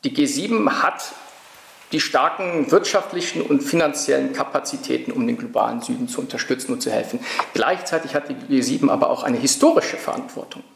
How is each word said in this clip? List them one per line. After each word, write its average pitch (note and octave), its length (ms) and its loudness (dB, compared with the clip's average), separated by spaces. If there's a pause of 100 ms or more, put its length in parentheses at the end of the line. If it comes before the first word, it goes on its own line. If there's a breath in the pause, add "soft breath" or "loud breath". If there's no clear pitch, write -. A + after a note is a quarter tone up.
Die - 100 -2
G D3 140 2
sieben G#3 560 0
hat - 300 -2 (800 loud breath)
die D#3 80 0
starken D#3+ 720 0
wirtschaftlichen F3 680 2
und C#3 200 2
finanziellen C#3 720 2
Kapazitäten, - 800 -2
um B3+ 120 0
den A#3+ 140 0
globalen - 420 0
Süden B2 280 -4
zu - 120 -6
unterstützen B2+ 520 -4
und - 100 -4
zu - 80 -2
helfen. - 340 -2 (280 loud breath)
Gleichzeitig D#3+ 640 0
hat C#3+ 120 -2
die C#3+ 60 -6
G C3 280 2
sieben C3+ 280 2
aber - 200 2
auch - 120 0
eine A#2+ 140 0
historische - 600 4
Verantwortung. - 680 -8 (120)